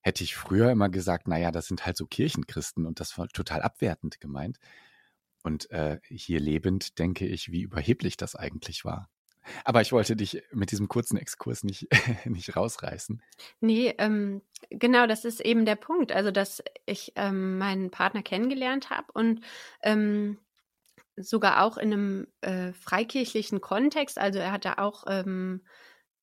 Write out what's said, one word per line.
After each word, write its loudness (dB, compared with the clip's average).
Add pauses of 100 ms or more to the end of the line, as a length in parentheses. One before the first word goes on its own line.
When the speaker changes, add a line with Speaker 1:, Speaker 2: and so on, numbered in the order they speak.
Speaker 1:
hätte 0
ich -6
früher 4
immer 4
gesagt, 0
„Na 0
ja, 2
das -4
sind -6
halt -2
so -8
Kirchenchristen“, -2
und -6
das -10
war -6
total -4
abwertend -4
gemeint. -8 (840)
Und, -4
äh, -2
hier -4
lebend 0
denke 0
ich, -6
wie -2
überheblich 0
das -8
eigentlich -10
war. -8 (560)
Aber 8
ich 0
wollte 4
dich -2
mit 0
diesem 2
kurzen 0
Exkurs -6
nicht, -6
<laughs> 2
nicht -6
rausreißen. -4 (400)
Speaker 2:
Nee, 4
ähm, 0 (280)
genau, 6
das 0
ist -6
eben 4
der 4
Punkt. 0
Also, 2
dass -2 (220)
ich, -6
ähm, 0
meinen -2
Partner 0
kennengelernt -2
hab -4
und, 2 (400)
ähm, 2 (760)
sogar 4
auch 2
in 2
einem, 0 (140)
äh, -4
freikirchlichen -2
Kontext. 0
Also, 2
er -2
hatte -4
auch, -4
ähm, -4 (600)